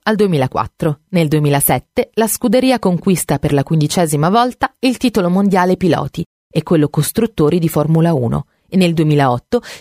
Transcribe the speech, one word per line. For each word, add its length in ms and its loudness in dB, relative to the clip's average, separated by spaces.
al 120 0
duemilaquattro. 840 -2
Nel 180 0
duemilasette 840 -2
la 140 0
scuderia 500 0
conquista 600 -2
per 140 -2
la 100 0
quindicesima 680 0
volta 480 -2
il 180 -2
titolo 320 0
mondiale 480 2
piloti 480 -2
e 120 -2
quello 240 2
costruttori 720 0
di 80 0
Formula 440 2
uno 340 -2
e 80 -4
nel 160 2
duemilaotto 680 0